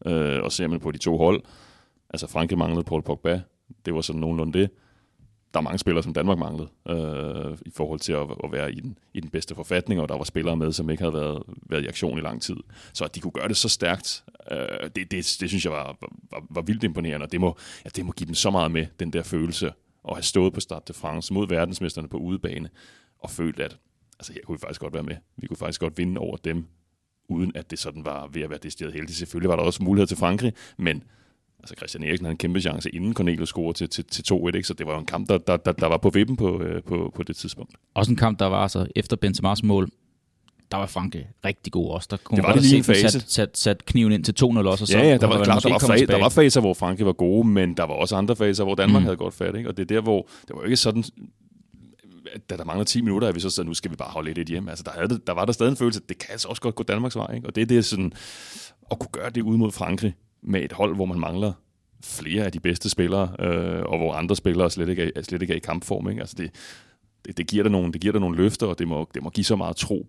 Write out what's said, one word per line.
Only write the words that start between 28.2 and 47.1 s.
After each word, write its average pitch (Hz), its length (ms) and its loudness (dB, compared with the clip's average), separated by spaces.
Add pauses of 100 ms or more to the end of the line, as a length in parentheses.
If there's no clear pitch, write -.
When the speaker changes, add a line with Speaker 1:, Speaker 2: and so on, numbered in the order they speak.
Speaker 1:
ved 76 100 -6
at 76 80 -6
være 73 120 -10
decideret 78 300 -12
heldigt. 80 260 -10
Selvfølgelig 87 300 -2
var 85 80 4
der 85 60 2
også 87 200 0
muligheder 98 240 4
til - 100 -4
Frankrig, 107 360 2 (260)
men 82 240 -2 (600)
altså, - 140 -20
Christian - 260 -10
Eriksen 87 200 0
havde 82 80 -2
en 80 60 -6
kæmpe 90 220 0
chance, 82 340 -4
inden 98 200 -2
Cornelius 85 340 0
scorede 82 300 -4
til, 85 100 -4
til, - 160 -6
til - 200 -10
to 87 240 2
et, 87 60 -2
ikke? 92 140 -2
Så 85 60 -6
det 80 120 -8
var 78 60 -4
jo 78 60 -4
en 78 80 -8
kamp, 98 220 -6
der, 98 100 4
der, 87 180 2
der, 87 160 0
der 82 140 0
var 82 100 4
på 98 140 4
vippen 110 260 2
på, 90 260 0
øh, 85 200 -4
på, 87 340 -4
på 87 60 -6
det 87 140 -8
tidspunkt. - 380 -12 (200)
Speaker 2:
Også 107 180 2
en 117 40 2
kamp, 113 220 2
der 98 80 2
var, 95 160 2
altså, 95 240 -2 (100)
efter 104 280 -2
Benzema's 98 420 0
mål, 98 220 4 (800)
der - 60 -4
var 196 100 -2
Frankrig 185 400 -6 (180)
rigtig - 280 -6
gode 87 180 0
også. 85 200 -6
Der 101 60 -4
kunne - 200 -2
Speaker 1:
Det 95 60 4
Speaker 2:
man 82 60 4
Speaker 1:
var 107 60 8
Speaker 2:
godt 139 80 8
Speaker 1:
det 135 80 10
Speaker 2:
have 139 60 10
Speaker 1:
lige 131 80 6
Speaker 2:
set 110 100 8
dem 104 120 8
Speaker 1:
en 107 40 6
fase. 123 100 2
Speaker 2:
sat, - 100 -8
sat, - 280 0
sat - 260 2
kniven 110 280 6
ind 90 120 2
til 107 100 2
to 123 180 6
nul 104 140 4
også, 98 180 2
og 95 40 -2
så 98 100 6
Speaker 1:
Ja, 131 100 8
ja, 139 100 8
der 107 80 6
Speaker 2:
var - 20 8
Speaker 1:
var 101 100 6
Speaker 2:
man 104 60 4
Speaker 1:
klart, 107 120 6
Speaker 2:
måske 127 120 4
Speaker 1:
der - 40 4
var - 40 4
Speaker 2:
ikke 135 100 4
kommet 110 100 6
Speaker 1:
fa-, 123 40 8
der 139 60 8
Speaker 2:
tilbage. - 160 6
Speaker 1:
var 120 60 6
faser, 139 320 8
hvor 95 140 4
Frankrig 92 320 0
var 92 60 6